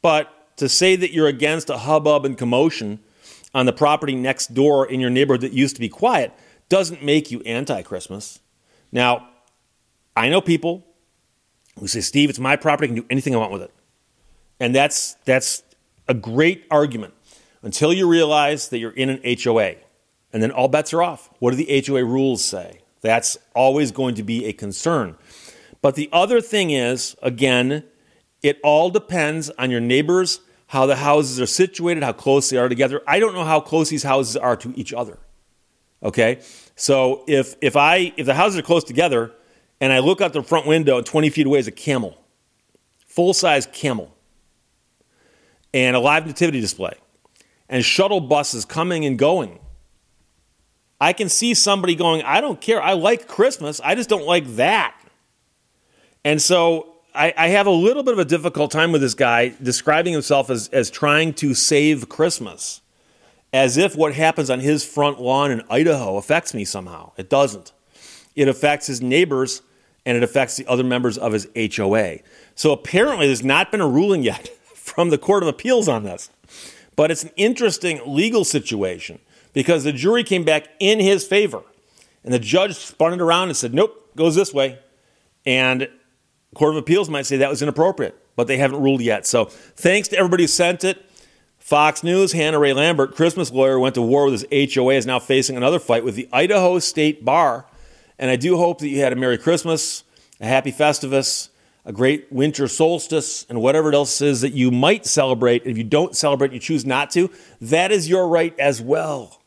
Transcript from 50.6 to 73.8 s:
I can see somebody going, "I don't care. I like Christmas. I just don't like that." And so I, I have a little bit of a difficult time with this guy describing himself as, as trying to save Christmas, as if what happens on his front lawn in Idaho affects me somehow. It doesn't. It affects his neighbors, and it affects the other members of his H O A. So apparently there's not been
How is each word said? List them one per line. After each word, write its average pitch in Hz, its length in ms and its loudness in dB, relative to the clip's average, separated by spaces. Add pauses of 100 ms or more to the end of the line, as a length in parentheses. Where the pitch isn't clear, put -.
I 165 140 2
can 190 160 -4
see 233 240 0
somebody 185 400 2
going, 165 300 0
"I 147 180 0
don't 262 180 -6
care. 220 220 0
I 180 120 0
like 185 340 0
Christmas. 160 560 -2
I 165 120 0
just 240 140 -6
don't 180 160 -2
like 165 300 0
that." 170 400 0 (1300)
And 147 180 0
so 170 540 0 (180)
I, 151 240 0
I 165 120 4
have 202 180 4
a 202 40 4
little 214 300 2
bit 262 120 0
of 202 60 0
a 165 60 2
difficult 151 460 -2
time 165 200 2
with 151 100 2
this 123 120 0
guy 120 480 2
describing 156 520 0
himself 139 360 0
as, 113 200 -4
as 123 200 0
trying 151 460 0
to 143 180 -2
save 147 560 2
Christmas, - 720 -4 (720)
as 131 240 2
if 185 180 0
what 151 180 0
happens 156 360 0
on 127 120 -2
his 147 240 0
front 143 360 -2
lawn 135 300 0
in 113 180 -4
Idaho 131 480 0
affects 156 360 -2
me 104 120 -8
somehow. 85 520 -14
It 95 120 -14
doesn't. 120 440 0 (640)
It 139 120 2
affects 147 400 0
his 123 140 -8
neighbors, 135 600 -2 (440)
and 120 120 0
it 120 60 2
affects 123 340 -2
the 131 80 -10
other 127 180 0
members 123 340 -2
of 113 140 -4
his 107 240 -2
H 113 240 -4
O 101 160 0
A. 92 280 -4 (320)
So 151 160 0
apparently 190 560 0
there's 123 160 0
not 147 280 0
been 208 100 -2